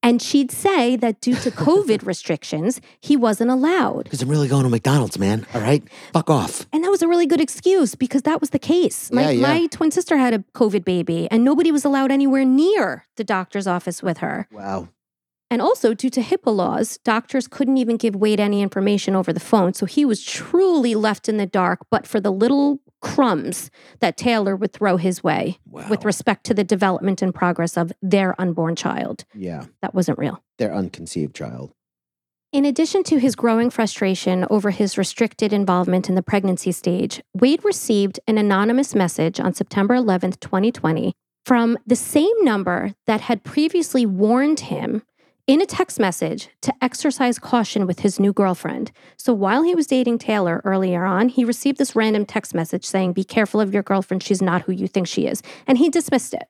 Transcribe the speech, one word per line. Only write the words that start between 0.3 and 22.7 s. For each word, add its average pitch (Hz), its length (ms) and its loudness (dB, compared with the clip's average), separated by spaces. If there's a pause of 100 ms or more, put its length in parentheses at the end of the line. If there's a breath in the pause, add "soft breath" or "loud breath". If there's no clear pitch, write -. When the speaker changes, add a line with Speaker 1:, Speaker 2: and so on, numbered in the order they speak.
Speaker 1:
say 269 460 0
that 220 220 -2
due 247 160 0
to 254 160 -4
Speaker 2:
<laughs> 254 140 -4
Speaker 1:
covid 302 400 2
restrictions, 170 760 -4 (220 soft breath)
he 285 160 2
wasn't 233 340 2
allowed. 294 580 0
Speaker 2:
'Cause 135 120 -6
I'm 131 80 -2
really 147 180 2
going 135 160 2
to 131 60 2
McDonald's, 120 500 2
man. 104 340 0
All 123 60 -2
right? 123 240 2 (300 loud breath)
Fuck 160 160 0
off. - 420 0
Speaker 1:
And 311 120 0
that 359 80 0
was 392 100 2
a 339 60 2
really 339 180 4
good 311 160 2
excuse 339 540 2
because 262 260 -2
that 311 180 0
was 294 120 -6
the 277 80 -2
case. - 520 0
My, 247 120 2
Speaker 2:
Yeah, 302 80 2
yeah. 247 100 2
Speaker 1:
my 311 260 2
twin 320 240 0
sister 349 240 0
had 254 180 2
a 214 60 0 (140)
covid 208 320 0
baby 170 460 -2
and 226 120 4
nobody 302 280 4
was 294 120 2
allowed 269 280 0
anywhere 269 340 2
near 269 600 2 (120)
the 226 60 -6
doctor's 196 440 -4
office 180 360 -4
with 175 160 -2
her. - 320 -6
Speaker 2:
Wow. - 380 -8 (640)
Speaker 1:
And 233 100 0
also, 254 320 2
due 254 160 -2
to 254 120 -2
hipaa 233 340 0
laws, 196 480 -2
doctors 240 440 -2
couldn't 269 300 0
even 233 200 0
give 220 180 -2
Wade 208 240 2
any 202 220 0
information 196 540 0
over 190 160 0
the 233 80 -2
phone. 185 360 2
So - 100 -4
he 294 180 0
was 226 200 0
truly 339 720 0
left 214 340 -2
in 214 80 0
the 202 80 0
dark, 185 340 0 (120)
but - 160 -2
for 214 120 -2
the 196 120 -2
little 277 480 2 (200)